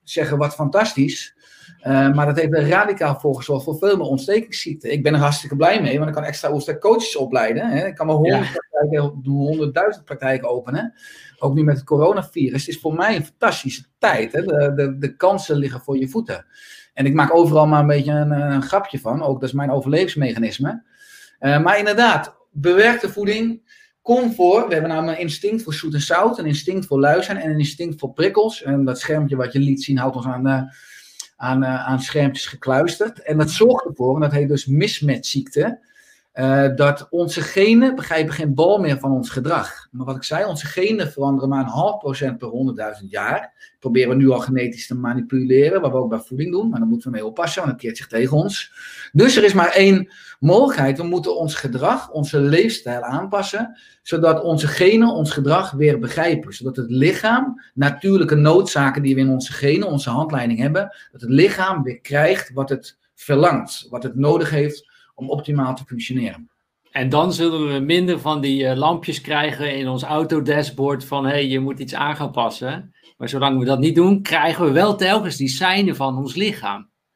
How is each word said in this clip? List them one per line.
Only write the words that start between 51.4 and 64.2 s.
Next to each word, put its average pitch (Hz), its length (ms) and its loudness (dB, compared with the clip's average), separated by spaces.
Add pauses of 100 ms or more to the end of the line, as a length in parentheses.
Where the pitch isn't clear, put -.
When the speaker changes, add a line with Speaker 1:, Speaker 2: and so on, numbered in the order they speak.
Speaker 1:
gedrag, 143 560 -2
onze 147 300 -2
leefstijl 143 640 0
aanpassen, 196 760 -6 (240)
zodat 160 400 2
onze 156 240 0
genen 220 420 4
ons 156 220 -2
gedrag 160 400 0
weer 143 280 2
begrijpen. 156 560 -2
Zodat 131 220 -10
het 117 140 -8
lichaam, 220 720 0 (140)
natuurlijke 151 600 2
noodzaken 147 680 4
die 135 120 2
we 131 60 2
in 135 100 4
onze 131 220 -2
genen, 170 360 0
onze 139 220 -4
handleiding 123 480 -2
hebben, 160 380 -2 (160)
dat - 80 -20
het 120 100 -8
lichaam 185 520 2
weer 123 180 -6
krijgt 156 520 0
wat 135 160 -4
het - 300 -8 (160)
verlangt, 147 760 0
wat 120 120 -10
het 120 140 -8
nodig 151 340 2